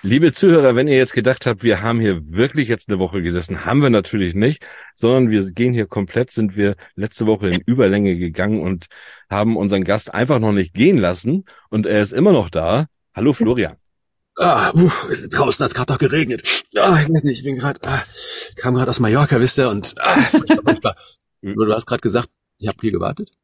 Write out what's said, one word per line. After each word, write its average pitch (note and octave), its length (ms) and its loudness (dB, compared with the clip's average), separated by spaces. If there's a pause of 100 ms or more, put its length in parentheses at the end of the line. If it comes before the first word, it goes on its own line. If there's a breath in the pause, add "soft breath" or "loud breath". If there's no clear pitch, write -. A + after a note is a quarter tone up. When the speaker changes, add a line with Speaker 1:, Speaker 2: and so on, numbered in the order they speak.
Speaker 1:
liebe C#3+ 320 2
Zuhörer, D#3 420 6
wenn C3+ 120 2
ihr C3+ 100 4
jetzt C3 160 2
gedacht B2 320 0
habt, A2+ 180 -2
wir G2+ 180 2
haben A#2 180 -2
hier F#2+ 220 0 (100)
wirklich B2+ 380 0
jetzt A2+ 200 -4
eine G2 100 -2
Woche F#2 220 -2
gesessen, E2+ 440 -6
haben B2+ 160 2
wir C#3 80 2
natürlich G2 460 0
nicht, B2 300 -2 (280 loud breath)
sondern B2 380 2
wir G2 200 0
gehen B2 220 -2
hier A2 140 -2
komplett, G#2 440 -4
sind G#2 240 -2
wir G2+ 200 0 (200 loud breath)
letzte A2 300 -6
Woche G#2 240 0
in F2 160 -2
Überlänge G2+ 520 2
gegangen F2+ 440 -4
und F2+ 240 -6 (440 loud breath)
haben G#2+ 280 0
unseren G2 260 0
Gast G2 300 -2
einfach B2+ 260 0
noch A2 120 0
nicht F#2 220 -2
gehen D3 240 4
lassen G#2+ 480 -2 (240 soft breath)
und A2 160 -2
er G#2 160 2
ist G#2 120 -2
immer F3+ 200 4
noch G2 160 2
da. E2+ 380 0 (280)
Hallo C3 180 2
Florian. A2+ 440 -2 (600)
Speaker 2:
Ah, D3+ 380 2
puh, E3+ 160 4 (400 loud breath)
draußen B2+ 320 0
hat's B2+ 100 -2
grad B2+ 160 -4
noch B2+ 80 -2
geregnet. C3+ 460 -2 (340 loud breath)
Ah, F#3+ 240 4
ich D3 80 -2
weiß D#3 140 0
nicht, B2+ 160 -2
ich C3 60 -16
bin C3+ 120 -6
grad, C3+ 300 -6
ah, C3 160 -4 (540 loud breath)
kam B2 180 -2
grad B2+ 140 0
aus - 100 -2
Mallorca, B2+ 400 2
wisst B2+ 180 2
ihr, B2+ 120 2
und, G2+ 320 -6
ah, - 200 2
furchtbar, D4+ 420 2
furchtbar. D#4+ 380 -2
Speaker 1:
<laughs> - 40 -20 (360 soft breath)
Speaker 2:
Du G#2+ 300 -2
hast A2 140 -2
grad A#2+ 160 -4
gesagt, A#2+ 260 -2 (300)
ich G#2+ 100 -8
hab - 140 -8
hier A2 100 -2
gewartet? F#2+ 380 0 (140)